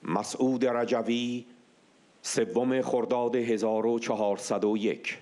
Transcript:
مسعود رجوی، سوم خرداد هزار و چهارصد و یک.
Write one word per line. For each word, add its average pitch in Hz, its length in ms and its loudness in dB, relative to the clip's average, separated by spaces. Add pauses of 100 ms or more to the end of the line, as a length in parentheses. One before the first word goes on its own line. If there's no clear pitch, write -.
مسعود 127 580 0
رجوی، 120 800 0 (760)
سوم 127 600 0
خرداد 120 540 0
هزار 110 500 2
و 117 120 2
چهارصد 104 680 0
و 107 120 2
یک. - 460 -2